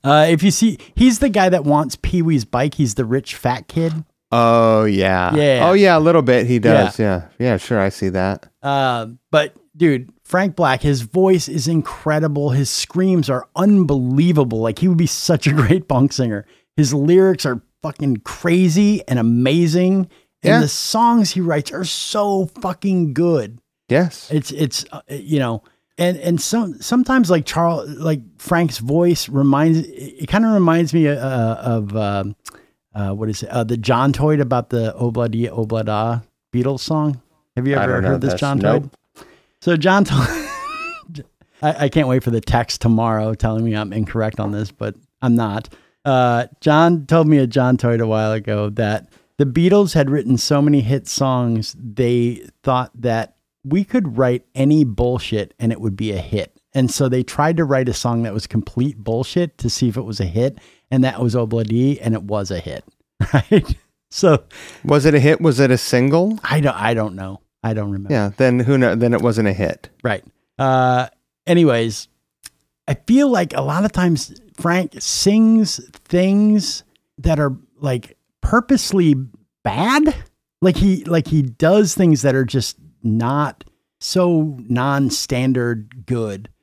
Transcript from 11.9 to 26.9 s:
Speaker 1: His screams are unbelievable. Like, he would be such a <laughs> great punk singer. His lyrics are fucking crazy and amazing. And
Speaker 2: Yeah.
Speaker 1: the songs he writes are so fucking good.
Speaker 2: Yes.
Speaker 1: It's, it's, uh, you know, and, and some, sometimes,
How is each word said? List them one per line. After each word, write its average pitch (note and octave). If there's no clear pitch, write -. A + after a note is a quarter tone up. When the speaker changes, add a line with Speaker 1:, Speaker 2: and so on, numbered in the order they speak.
Speaker 1:
His C3
screams F#3
are B2+
unbelievable. D3
Like, A2+
he F3
would E3+
be E3
such -
a C#3+
<laughs> -
great D3+
punk C3+
singer. A2
His C#3+
lyrics F3
are B2
fucking C#3+
crazy F#3
and B2+
amazing. D3+
And F3
Speaker 2:
Yeah. A#3
Speaker 1:
the A3
songs A3+
he F#3
writes D#3
are C#4
so G3
fucking F3+
good. C3
Speaker 2:
Yes. D#3+
Speaker 1:
It's, D3+
it's, C#3+
uh, D3
you C#3+
know, A#2
and, F3
and E3+
some, G#3+
sometimes, B3+